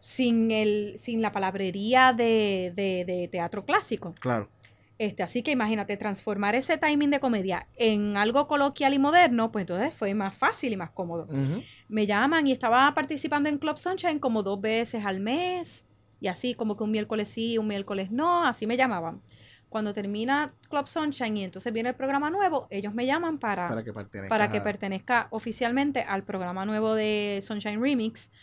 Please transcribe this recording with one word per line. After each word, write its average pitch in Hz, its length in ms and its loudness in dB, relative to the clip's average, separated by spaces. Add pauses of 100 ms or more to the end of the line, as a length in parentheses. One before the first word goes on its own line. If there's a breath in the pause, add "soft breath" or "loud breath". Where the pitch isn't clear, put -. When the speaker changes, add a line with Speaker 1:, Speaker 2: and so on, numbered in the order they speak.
Speaker 1:
sin 233 500 2
el, 214 480 2
sin 226 240 -2
la 214 80 0
palabrería 202 840 4
de, 214 600 2
de, 185 300 -2
de 180 240 -4
teatro 175 360 -4
clásico. 240 540 -2
Speaker 2:
Claro. 113 300 0 (500 soft breath)
Speaker 1:
Este, 202 260 -2
así 233 180 -4
que 311 80 -2
imagínate, 214 460 0
transformar 202 580 -2
ese 269 240 2
timing 294 320 2
de 285 80 2
comedia 196 480 -2 (100)
en 208 400 2
algo 240 300 2
coloquial 285 480 2
y 277 60 4
moderno, 269 500 6
pues 214 120 -2
entonces 185 300 -2
fue 202 220 -2
más 196 180 -2
fácil 285 400 0
y 202 40 -4
más 170 140 -8
cómodo. 170 340 -6
Speaker 2:
Ujú. 147 400 -2 (240 loud breath)
Speaker 1:
Me 214 180 0
llaman 277 400 4
y 269 60 4
estaba 254 420 4
participando 294 540 0
en 294 100 0
Club 302 200 -2
Sunshine 349 420 -2
como 226 240 0
dos 196 160 -2
veces 220 440 -2
al 190 140 -2
mes, 339 680 -2 (340)
y 196 80 -2
así 240 260 -2
como 214 220 -4
que 214 80 -4
un 214 80 0
miércoles 214 380 -2
sí, 226 280 -2
un 214 80 0
miércoles 196 460 -4
no, 339 340 2
así 226 220 0
me 240 80 0
llamaban. 185 460 0 (460 soft breath)
Cuando 214 240 -4
termina 226 640 -2 (160)
Club 285 160 -2
Sunshine 277 520 -2
y 196 60 -4
entonces 190 280 -8
viene 226 160 -2
el 254 80 -4
programa 277 340 0
nuevo, 339 400 0
ellos 202 240 -6
me 240 100 0
llaman 311 340 0
para, 190 320 -2
Speaker 2:
Para 113 120 -4
que 113 100 -10
pertenezca 98 360 -10
Speaker 1:
para 208 240 2
que 214 60 0
Speaker 2:
a 202 40 -2
Speaker 1:
pertenezca 202 680 -2
oficialmente 247 720 -2
al 196 200 -4
programa 190 420 -6
nuevo 214 300 0
de 208 480 0
Sunshine 208 400 -4
Remix 240 480 0 (120 soft breath)